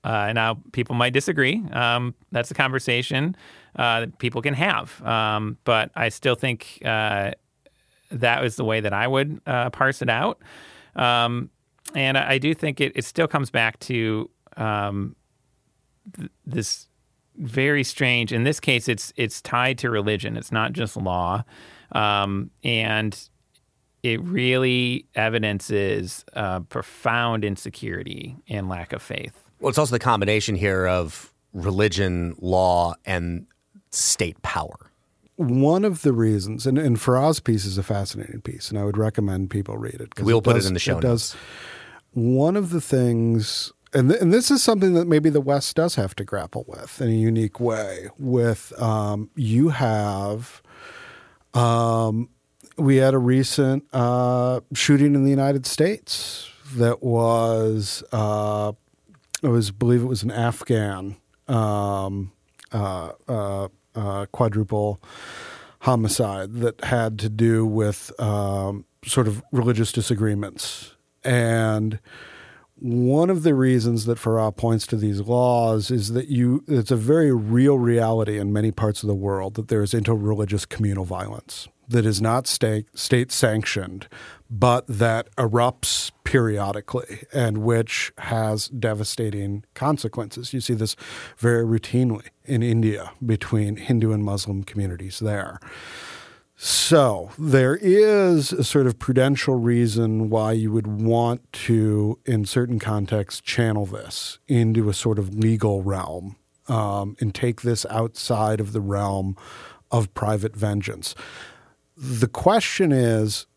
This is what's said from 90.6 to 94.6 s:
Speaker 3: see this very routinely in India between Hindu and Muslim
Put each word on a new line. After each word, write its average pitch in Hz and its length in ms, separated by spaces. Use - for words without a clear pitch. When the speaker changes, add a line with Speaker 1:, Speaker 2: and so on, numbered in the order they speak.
Speaker 3:
see 123 120
this 110 220
very 117 280
routinely 113 640
in 120 180
India 110 480
between 107 520
Hindu 113 380
and 104 100
Muslim 98 400